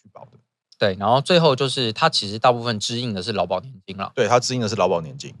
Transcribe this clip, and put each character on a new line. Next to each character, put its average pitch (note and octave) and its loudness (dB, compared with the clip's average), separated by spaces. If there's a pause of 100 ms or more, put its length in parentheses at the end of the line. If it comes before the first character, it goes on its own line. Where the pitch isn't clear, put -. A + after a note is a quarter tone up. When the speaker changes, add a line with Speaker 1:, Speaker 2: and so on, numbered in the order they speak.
Speaker 1:
去 - -20
保 - -20
的。 - -20 (460)
Speaker 2:
对， G2 -2
然 G2 -2
后 B2+ 4
最 F3 2
后 D3+ 4
就 C3+ -2
是 A#2+ -2
它 D#3+ 2
其 G#2 -2
实 A2 -6
大 B2+ 6
部 A#2+ 0
分 A#2 -2
支 A#2 -4
应 B2 -4
的 F#2 -6
是 A2 -6
劳 F#2 0
保 F#2 -2
年 C3 -18 (140)
金 F#2 -12
啦。 F#2+ -8
Speaker 1:
对， A2 2
它 A#2+ 6
支 B2+ -2
应 B2+ -2
的 A2 -2
是 G2 -4
劳 F#2 4
保 F2 2
年 D2+ -12
金。 - -16